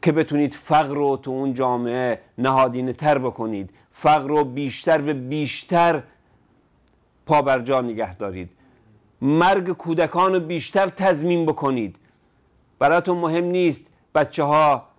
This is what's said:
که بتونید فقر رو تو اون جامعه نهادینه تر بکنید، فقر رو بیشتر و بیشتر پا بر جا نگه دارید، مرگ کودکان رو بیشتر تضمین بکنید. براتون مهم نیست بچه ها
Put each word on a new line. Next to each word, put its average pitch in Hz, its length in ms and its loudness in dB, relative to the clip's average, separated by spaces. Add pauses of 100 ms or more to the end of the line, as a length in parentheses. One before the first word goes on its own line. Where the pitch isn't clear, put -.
که 165 100 2
بتونید 147 420 0
فقر 151 420 0
رو 139 220 0
تو 131 140 -10
اون 131 220 -4
جامعه 123 680 -2 (160)
نهادینه 127 560 2
تر 147 240 2
بکنید، 110 520 -6 (220)
فقر 151 360 2
رو 151 160 2
بیشتر 139 580 -2
و 147 120 -2
بیشتر 151 880 -2 (1200)
پا 151 160 4
بر 131 180 2
جا 127 220 0
نگه 110 340 -6
دارید، 92 340 -8 (720)
مرگ 175 500 2
کودکان 170 640 0
رو 185 60 2
بیشتر 175 480 -2
تضمین 175 580 0
بکنید. 135 500 -2 (840)
براتون 170 380 2
مهم 170 260 -2
نیست 175 440 0 (280)
بچه 151 280 0
ها 147 440 2 (120)